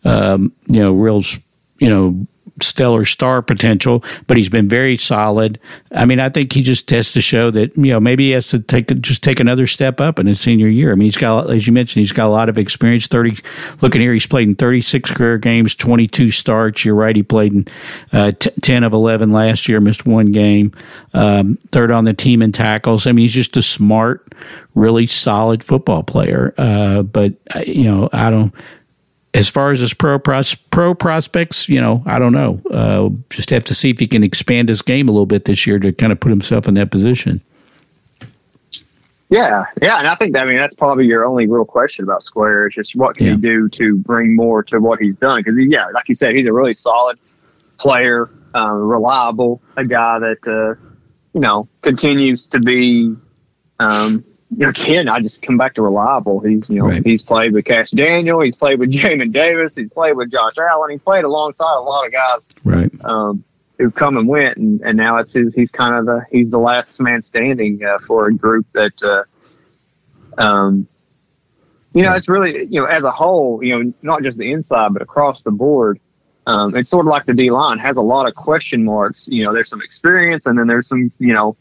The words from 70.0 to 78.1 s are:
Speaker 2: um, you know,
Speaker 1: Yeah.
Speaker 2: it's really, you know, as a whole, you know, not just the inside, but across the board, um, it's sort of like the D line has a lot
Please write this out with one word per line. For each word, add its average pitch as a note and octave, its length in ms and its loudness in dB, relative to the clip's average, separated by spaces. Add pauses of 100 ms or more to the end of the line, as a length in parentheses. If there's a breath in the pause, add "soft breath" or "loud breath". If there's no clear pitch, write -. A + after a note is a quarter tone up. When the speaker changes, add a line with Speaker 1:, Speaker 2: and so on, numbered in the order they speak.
Speaker 2:
um, G2 480 0 (1080)
you E3+ 100 2
know, F#3+ 80 2
Speaker 1:
Yeah. F#3 60 0
Speaker 2:
it's F3+ 120 -6
really, F3 380 -2
you D3 140 -4
know, C3+ 60 -2
as D#3+ 160 0
a C3+ 80 0
whole, D3+ 540 0
you B2 120 -2
know, A#2+ 160 -4 (100)
not D3+ 200 -4
just B2+ 160 -6
the A#2 140 -6
inside, A#2 400 -2
but F#2 100 -6
across C#3+ 400 -2
the A#2 80 -6
board, A2+ 480 0 (480)
um, G#2 300 -2
it's B2 120 -2
sort F3 180 2
of D#3 40 2
like C#3+ 160 0
the B2 80 0
D B2+ 160 2
line B2+ 280 0
has B2+ 180 -4
a B2 60 -2
lot B2+ 260 0